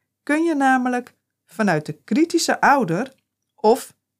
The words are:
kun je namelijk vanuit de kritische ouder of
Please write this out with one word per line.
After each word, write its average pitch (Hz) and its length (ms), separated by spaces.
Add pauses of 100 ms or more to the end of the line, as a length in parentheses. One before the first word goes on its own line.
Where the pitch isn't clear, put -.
(220)
kun 311 220
je 339 100
namelijk 254 600 (340)
vanuit 180 380
de 156 60
kritische 320 680
ouder 233 540 (400)
of - 400 (260)